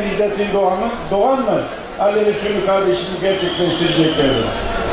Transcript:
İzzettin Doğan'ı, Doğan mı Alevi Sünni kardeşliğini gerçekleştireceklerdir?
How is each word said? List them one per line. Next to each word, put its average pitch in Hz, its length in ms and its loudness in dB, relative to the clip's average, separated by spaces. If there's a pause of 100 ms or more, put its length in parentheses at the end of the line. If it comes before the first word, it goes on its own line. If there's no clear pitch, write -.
(120)
İzzettin 202 420 0
Doğan'ı, 196 340 2 (240)
Doğan 240 280 2
mı 196 220 0 (380)
Alevi 208 340 2
Sünni 202 320 -2
kardeşliğini 190 560 0
gerçekleştireceklerdir? 160 1200 0 (480)